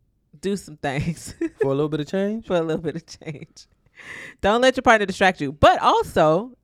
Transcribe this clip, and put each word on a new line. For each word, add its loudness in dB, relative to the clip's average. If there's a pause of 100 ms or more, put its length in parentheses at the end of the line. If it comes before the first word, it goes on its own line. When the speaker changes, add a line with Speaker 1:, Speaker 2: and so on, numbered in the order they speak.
(400)
Speaker 1:
do -4
some -18
things. -6 (140)
<laughs> -14
Speaker 2:
For 0
a 0
little -2
bit -4
of -10
change? -4
Speaker 1:
For -2
a 0
little -4
bit -8
of -14
change. -18 (760)
Don't 2
let 4
your -4
partner 4
distract 0
you. -4
But 4
also, 2 (100)